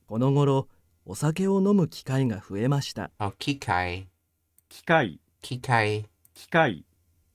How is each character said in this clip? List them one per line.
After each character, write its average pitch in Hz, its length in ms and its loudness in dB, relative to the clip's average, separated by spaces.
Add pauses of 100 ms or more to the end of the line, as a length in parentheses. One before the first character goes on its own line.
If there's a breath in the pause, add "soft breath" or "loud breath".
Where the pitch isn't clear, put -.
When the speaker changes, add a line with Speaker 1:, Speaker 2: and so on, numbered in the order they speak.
Speaker 1:
こ 110 140 -6
の 131 120 4
頃、 139 360 2 (380)
お 98 100 -12
酒 165 320 -2
を 196 120 2
飲 196 160 4
む 170 120 4
機 - 160 -14
会 131 240 0
が 107 100 -2
増 98 220 -10
え 117 80 0
ま 143 160 0
し - 100 -10
た。 107 240 -10
Speaker 2:
あ、 101 220 -4
機 143 180 -4
会。 90 520 -4 (600)
Speaker 3:
機 - 140 -20
会。 131 360 2 (220)
Speaker 2:
機 123 180 -10
会。 107 480 0 (280)
Speaker 3:
機 - 120 -20
会。 127 380 0 (500)